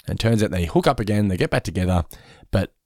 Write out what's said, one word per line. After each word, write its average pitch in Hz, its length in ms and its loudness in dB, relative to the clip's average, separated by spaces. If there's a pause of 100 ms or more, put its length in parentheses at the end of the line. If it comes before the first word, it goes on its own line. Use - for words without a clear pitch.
And - 120 -4
turns 113 240 2
out 104 80 -2
they 90 140 -2
hook 160 220 0
up 135 120 2
again, 104 280 0
they 92 100 -2
get 160 120 0
back 139 140 -2
together, 90 420 0 (460)
but 95 220 0 (120)